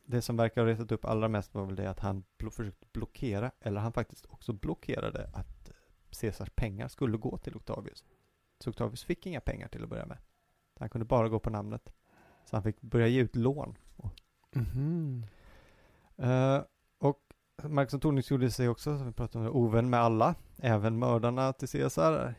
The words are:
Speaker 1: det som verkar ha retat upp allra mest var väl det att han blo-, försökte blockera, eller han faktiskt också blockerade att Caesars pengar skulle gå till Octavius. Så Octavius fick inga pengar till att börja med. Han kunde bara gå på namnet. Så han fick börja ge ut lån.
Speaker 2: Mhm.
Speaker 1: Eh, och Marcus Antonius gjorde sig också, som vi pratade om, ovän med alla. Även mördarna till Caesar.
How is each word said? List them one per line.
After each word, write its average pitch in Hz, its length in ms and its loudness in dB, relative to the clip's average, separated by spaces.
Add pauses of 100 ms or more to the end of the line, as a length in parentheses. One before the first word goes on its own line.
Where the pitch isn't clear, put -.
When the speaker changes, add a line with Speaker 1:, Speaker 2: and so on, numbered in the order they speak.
Speaker 1:
det 120 160 0
som 117 160 -2
verkar 113 240 2
ha 113 80 6
retat 113 220 -2
upp 110 140 -2
allra 110 220 2
mest 104 260 -2
var 98 120 -4
väl 95 100 -6
det 95 140 -4
att 95 100 -6
han 98 240 -4 (140)
blo-, 110 140 -8
försökte - 420 -10
blockera, 110 680 -4
eller 104 220 -4
han 110 120 -4
faktiskt - 360 -6
också - 240 -10
blockerade - 800 -6
att - 380 -12 (500)
Caesars 104 280 -6
pengar 110 380 -4
skulle 113 300 -2
gå 113 200 -6
till - 180 -12
Octavius. - 480 -10 (560)
Så - 100 -4
Octavius 117 340 -4
fick - 220 -6
inga 170 160 -6
pengar - 260 -6
till - 160 -10
att - 60 -10
börja - 160 -8
med. - 120 -14 (640)
Han 117 100 -8
kunde 113 160 -4
bara 113 240 4
gå 110 100 0
på - 100 -4
namnet. 107 440 -8 (520)
Så - 100 -8
han 104 80 0
fick 107 180 -2
börja 117 260 4
ge 127 140 4
ut 110 140 0
lån. 127 400 0 (760)
Speaker 2:
Mhm. 135 720 -2 (920)
Speaker 1:
Eh, 131 440 4 (360)
och 143 220 2 (440)
Marcus 143 300 0
Antonius 139 380 2
gjorde 127 200 4
sig 123 180 2
också, 147 280 -2
som 135 100 -6
vi 117 60 -8
pratade 113 360 -4
om, - 60 -4
ovän 117 340 4
med 123 100 4
alla. 117 360 6 (220)
Även 113 420 2
mördarna 123 540 2
till 131 160 -6
Caesar. 139 680 2